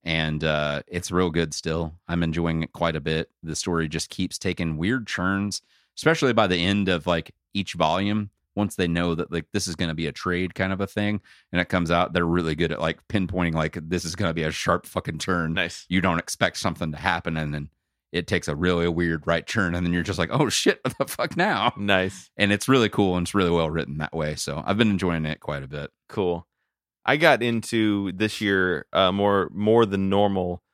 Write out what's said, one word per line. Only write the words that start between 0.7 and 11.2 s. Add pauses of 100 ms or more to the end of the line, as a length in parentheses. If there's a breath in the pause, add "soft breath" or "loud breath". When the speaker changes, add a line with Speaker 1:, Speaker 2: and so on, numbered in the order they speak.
Speaker 1:
it's
real
good
still. (140)
I'm
enjoying
it
quite
a
bit. (140)
The
story
just
keeps
taking
weird
turns, (340)
especially
by
the
end
of,
like, (200)
each
volume. (240)
Once
they
know
that,
like,
this
is
gonna
be
a
trade
kind
of
a
thing, (320 soft breath)